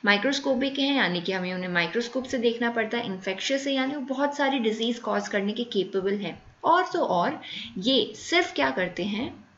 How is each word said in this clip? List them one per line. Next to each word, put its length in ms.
Microscopic 720
हैं, 180
यानी 240
कि 100
हमें 220
उन्हें 160
माइक्रोस्कोप 540
से 140
देखना 320
पड़ता 280
है, 80
इन्फेक्शियस 600
है, 60
यानी 200
वो 80
बहुत 360
सारी 220
disease 400
cause 280
करने 260
के 100
केपेबल 500
हैं। 280
और 300
तो 60
और 420
ये 380
सिर्फ 380
क्या 160
करते 340
हैं? 420